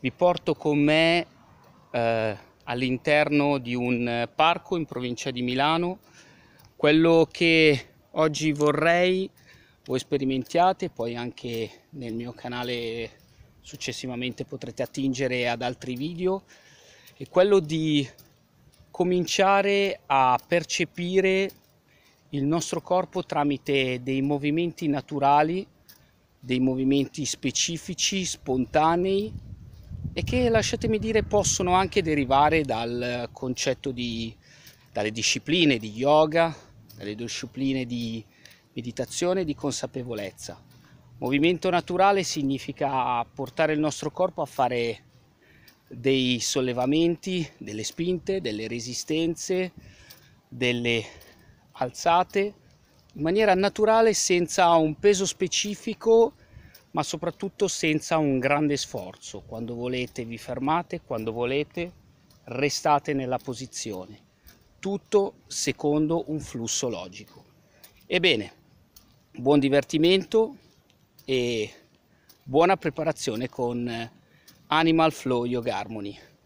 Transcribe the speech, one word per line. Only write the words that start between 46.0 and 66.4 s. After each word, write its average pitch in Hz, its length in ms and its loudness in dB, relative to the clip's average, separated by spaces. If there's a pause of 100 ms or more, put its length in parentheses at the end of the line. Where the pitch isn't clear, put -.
sollevamenti, 147 1160 0
delle 107 280 -10
spinte, 180 580 -4
delle 110 260 -6
resistenze, 160 1040 -4 (760)
delle 120 560 0 (720)
alzate, 175 840 0 (600)
in 143 80 -8
maniera 190 320 4
naturale, 214 580 4
senza 175 600 2
un 156 240 4
peso 196 260 4
specifico, 220 1120 2 (560)
ma - 120 -4
soprattutto 170 640 -4
senza 160 520 0
un 139 200 2
grande 143 380 2
sforzo. 95 640 -10
Quando 117 340 -10
volete 123 520 -6
vi 117 100 -10
fermate, 131 640 -4
quando 113 320 -6
volete 143 600 -4 (520)
restate 143 720 0
nella 127 240 -2
posizione. 107 880 -10 (520)
Tutto 196 640 0
secondo 151 800 0
un 151 120 -6